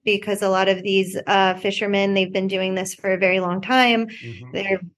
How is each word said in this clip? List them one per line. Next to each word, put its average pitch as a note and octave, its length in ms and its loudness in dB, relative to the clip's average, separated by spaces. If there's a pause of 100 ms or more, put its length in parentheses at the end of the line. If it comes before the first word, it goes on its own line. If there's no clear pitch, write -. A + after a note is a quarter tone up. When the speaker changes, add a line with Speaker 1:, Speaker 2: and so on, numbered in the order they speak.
Speaker 1:
because G3+ 380 -2
a G3 80 2
lot F#3+ 200 2
of F#3 140 2
these, F#3+ 340 0 (100)
uh, F#3+ 280 4
fishermen, G3 580 0
they've F#3+ 200 0
been F#3+ 140 0
doing F#3+ 280 -2
this F#3 200 -4
for F#3+ 180 -2
a F#3 40 0
very F#3 220 2
long F#3 220 -2
time. A#3 460 2
Speaker 2:
Mm-hmm. - 460 -14
Speaker 1:
There F#3+ 220 -2
are F#3 60 -2 (160)